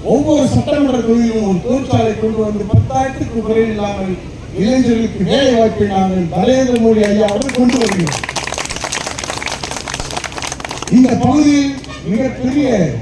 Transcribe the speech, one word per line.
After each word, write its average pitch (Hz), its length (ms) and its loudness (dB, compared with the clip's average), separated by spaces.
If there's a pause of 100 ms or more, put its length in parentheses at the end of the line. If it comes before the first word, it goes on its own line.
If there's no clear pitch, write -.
(140)
ஒவ்வொரு 285 400 4
சட்டமன்ற 277 440 2 (100)
தொகுதியிலும் 226 420 2
ஒரு 180 160 2
தொழிற்சாலை 240 540 0
கொண்டு 220 260 -2
வந்து 208 260 -2
பத்தாயிரத்துக்கு 262 760 0
குறையில்லாமல் 208 680 -2 (480)
இளைஞர்களுக்கு 226 680 2
வேலை 262 280 4
வாய்ப்பை 208 360 2
நாங்கள் 185 400 0
நரேந்திர 247 500 2
மோடி 220 240 4
ஐயா 208 220 2
அவர்கள் 214 300 -2
கொண்டு 254 240 4
வருகிறோம். 180 420 -2 (2750)
இந்த 254 120 6 (140)
பகுதியில் 285 480 4 (400)
மிகப்பெரிய 262 560 -2 (340)